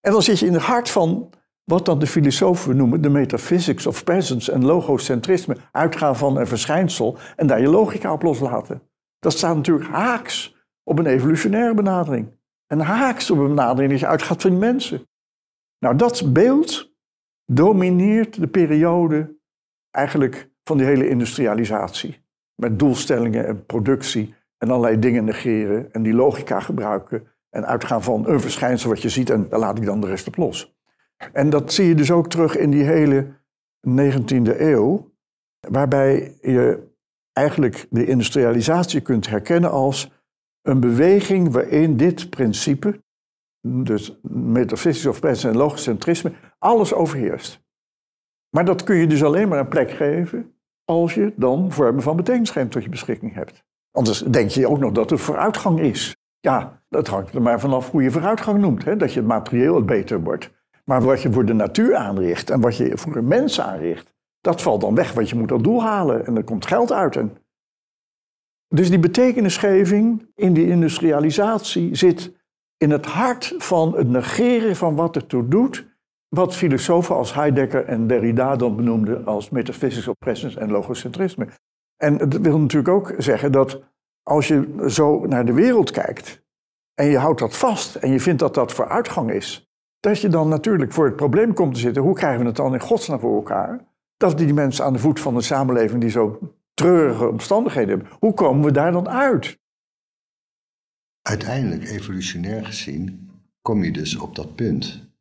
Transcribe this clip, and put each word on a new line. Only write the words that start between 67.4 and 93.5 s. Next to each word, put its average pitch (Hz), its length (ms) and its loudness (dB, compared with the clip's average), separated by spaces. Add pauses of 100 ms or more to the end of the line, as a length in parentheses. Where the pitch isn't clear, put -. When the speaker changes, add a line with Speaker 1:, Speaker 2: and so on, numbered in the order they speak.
Speaker 1:
Dus 170 220 2
die 185 80 4
betekenisgeving 208 1400 2
in 185 180 2
die 165 140 4
industrialisatie 170 1300 0
zit 175 380 2 (440)
in 151 140 2
het 151 160 0
hart 247 520 -4
van 160 380 0
het 131 120 0
negeren 220 680 0
van 160 180 -2
wat 165 220 -2
ertoe 123 320 -4
doet, 233 380 0 (420)
wat 180 280 0
filosofen 170 580 0
als 120 200 -2
Heidegger 139 500 0
en 113 220 -2
Derrida 120 500 0
dan 120 200 -2
benoemden 113 500 -2
als 104 240 -6
metaphysics 123 580 -4
of - 100 -6
presence 113 420 -6
en 107 100 -4
logocentrisme. 120 800 -4 (480)
En 147 220 0
dat 139 140 0
wil 160 260 2
natuurlijk 151 360 2
ook 196 240 -2
zeggen 139 340 0
dat 135 300 2 (460)
als 147 200 2
je 147 400 0
zo 147 380 2
naar 123 180 0
de 120 80 0
wereld 196 380 4
kijkt - 520 -8 (520)
en 143 120 0
je 143 120 4
houdt 151 200 2
dat 113 180 -4
vast - 380 -2
en - 160 -2
je 131 100 2
vindt 160 200 2
dat 143 140 0
dat 123 180 0
vooruitgang - 580 -4
is, - 400 -8 (300)
dat 202 200 0
je 208 80 0
dan 160 200 2
natuurlijk 156 440 0
voor 156 120 2
het 131 120 2
probleem 175 380 2
komt 147 200 0
te 117 60 -6
zitten, 123 220 0
hoe 185 120 2
krijgen 135 260 -2
we 123 60 0
het 113 100 -4
dan 135 180 -2
in 123 60 -4
godsnaam 160 400 -4
voor 113 160 -2
elkaar, 104 500 -6 (300)